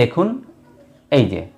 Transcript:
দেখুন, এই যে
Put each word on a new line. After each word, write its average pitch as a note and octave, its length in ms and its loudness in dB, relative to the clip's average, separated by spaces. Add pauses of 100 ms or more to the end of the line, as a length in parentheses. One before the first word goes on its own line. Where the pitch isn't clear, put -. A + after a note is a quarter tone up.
দেখুন, B2 260 2 (880)
এই C3+ 200 4
যে F2 80 -6 (180)